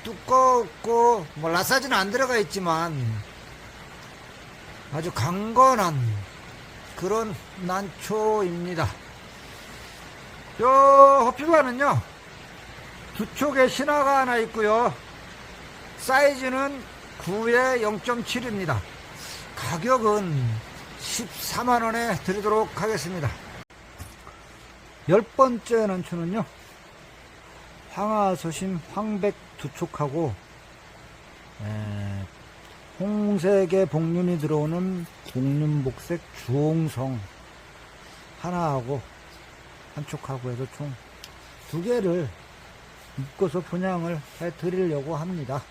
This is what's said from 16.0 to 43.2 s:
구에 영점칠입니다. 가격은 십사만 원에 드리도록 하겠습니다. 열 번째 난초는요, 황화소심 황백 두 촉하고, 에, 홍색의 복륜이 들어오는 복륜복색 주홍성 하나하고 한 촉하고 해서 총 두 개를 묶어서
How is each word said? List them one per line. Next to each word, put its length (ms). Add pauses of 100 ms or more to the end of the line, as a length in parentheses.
구에 640
영점칠입니다. 1000 (720)
가격은 880 (560)
십사만 840
원에 400
드리도록 580
하겠습니다. 480 (1800)
열 120
번째 680
난초는요, 560 (1500)
황화소심 880 (140)
황백 420 (220)
두 160
촉하고, 600 (1300)
에, 640 (720)
홍색의 880
복륜이 520
들어오는 640 (200)
복륜복색 960 (240)
주홍성 760 (1200)
하나하고 600 (920)
한 120
촉하고 440
해서 140 (120)
총 160 (760)
두 140
개를 440 (880)
묶어서 460